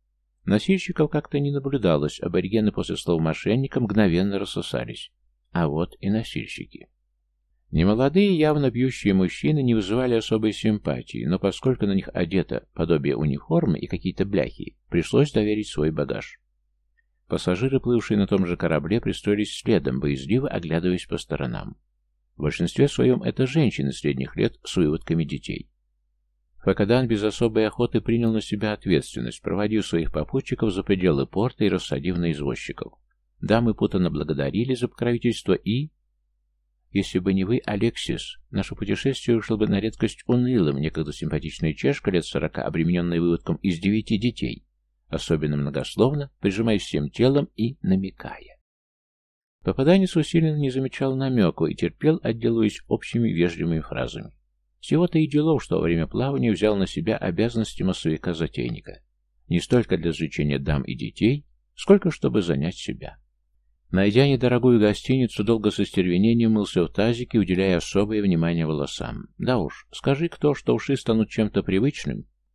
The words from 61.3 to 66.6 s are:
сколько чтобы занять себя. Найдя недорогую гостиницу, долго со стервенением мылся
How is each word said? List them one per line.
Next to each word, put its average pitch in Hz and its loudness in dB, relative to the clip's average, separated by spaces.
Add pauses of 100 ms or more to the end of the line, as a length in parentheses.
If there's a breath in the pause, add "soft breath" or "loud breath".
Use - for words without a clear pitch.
сколько 196 4
чтобы - 0
занять 80 -2
себя. - -12 (720)
Найдя 104 4
недорогую 123 4
гостиницу, 107 2
долго 107 2
со 101 0
стервенением 107 4
мылся 98 2